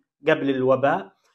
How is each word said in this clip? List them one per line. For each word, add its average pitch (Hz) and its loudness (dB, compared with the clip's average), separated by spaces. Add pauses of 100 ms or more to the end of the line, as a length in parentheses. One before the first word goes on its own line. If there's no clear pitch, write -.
(280)
قبل 147 0
الوباء. 135 0 (240)